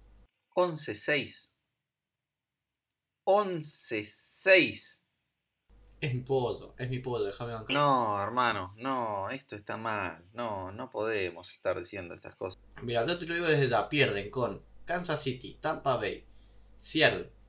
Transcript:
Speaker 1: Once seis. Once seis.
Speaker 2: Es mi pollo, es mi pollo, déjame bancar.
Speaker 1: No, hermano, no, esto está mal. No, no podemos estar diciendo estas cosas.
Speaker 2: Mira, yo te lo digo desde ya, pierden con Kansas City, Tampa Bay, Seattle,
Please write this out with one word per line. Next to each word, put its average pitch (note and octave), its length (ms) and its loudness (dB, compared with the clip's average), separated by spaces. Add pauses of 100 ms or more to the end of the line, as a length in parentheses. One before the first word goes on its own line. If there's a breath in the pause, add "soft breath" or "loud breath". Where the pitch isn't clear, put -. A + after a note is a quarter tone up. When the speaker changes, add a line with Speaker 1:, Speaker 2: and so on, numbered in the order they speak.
(560)
Speaker 1:
Once E3 400 0
seis. - 560 -4 (1700)
Once F3 800 2
seis. - 920 2 (1000)
Speaker 2:
Es C3+ 120 0
mi B2 80 -2
pollo, B2 560 0
es B2+ 120 -4
mi B2+ 100 -4
pollo, B2 260 -2
déjame A#2 280 -6
bancar. A2 200 -6
Speaker 1:
No, B2+ 480 4
hermano, G#2 560 0
no, A2+ 520 -2
esto C3 260 -10
está G#2+ 220 -8
mal. G2 460 -4 (100)
No, G#2 380 -4
no A#2 180 -10
podemos G#2 640 -2
estar F#2 280 -2
diciendo F2 340 -10
estas - 220 -16
cosas. F#2+ 240 -8 (220)
Speaker 2:
Mira, A#2 240 0
yo F3 120 2
te E3+ 80 -6
lo E3 80 -4
digo E3+ 140 0
desde C#3+ 220 6
ya, A2 180 4
pierden G#2+ 420 2
con A2+ 320 -2 (240)
Kansas E3+ 380 -2
City, - 360 -6
Tampa D#3+ 380 0
Bay, - 260 -4 (540 soft breath)
Seattle, A2+ 540 2 (180)